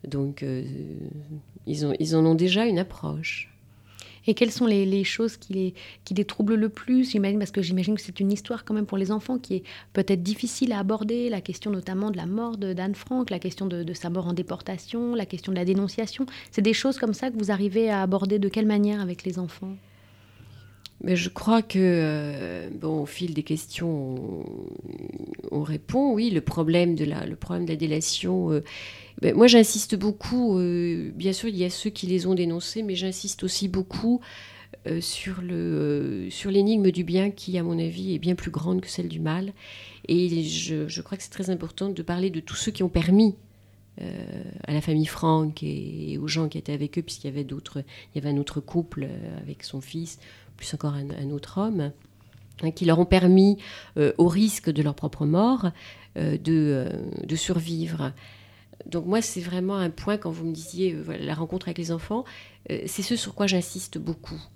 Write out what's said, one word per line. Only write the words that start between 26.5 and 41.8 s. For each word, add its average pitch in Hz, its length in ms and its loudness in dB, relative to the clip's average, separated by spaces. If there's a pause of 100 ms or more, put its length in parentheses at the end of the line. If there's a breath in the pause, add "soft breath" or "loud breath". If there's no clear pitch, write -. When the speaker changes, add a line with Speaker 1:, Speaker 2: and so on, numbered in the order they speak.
Speaker 1:
de 151 100 0
la, 147 220 -4
le - 80 -8
problème 175 300 -4
de 165 60 -4
la 160 40 0
délation, 165 760 0
euh, 156 120 2 (580 loud breath)
ben, - 140 4
moi, 220 100 10
j'insiste 226 500 8
beaucoup. 214 640 0
Euh, 175 560 0
bien 180 200 -2
sûr, 226 160 -4
il 202 60 -4
y 180 100 2
a 180 40 0
ceux 202 220 -4
qui 196 160 -8
les 180 180 2
ont 185 80 4
dénoncés, 175 480 0
mais 202 140 -2
j'insiste 190 480 -4
aussi 190 240 -2
beaucoup, 190 540 0 (640 loud breath)
euh, 165 120 -2
sur 180 440 -6
le, 180 100 -4
euh, 147 800 0
sur - 180 -6
l'énigme 196 400 6
du 175 140 0
bien 185 260 2
qui, 185 300 -4
à 165 40 0
mon 170 140 0
avis, 170 380 -2
est 147 40 -2
bien 180 140 2
plus 180 160 -4
grande 165 320 -2
que - 80 -12
celle 175 180 -6
du 160 120 -6
mal. 170 340 -2 (540 loud breath)
Et 165 380 2
je, 160 420 -4
je - 160 -8
crois - 120 -8
que 190 80 -12
c'est - 60 -16
très 190 220 -4
important 175 380 -4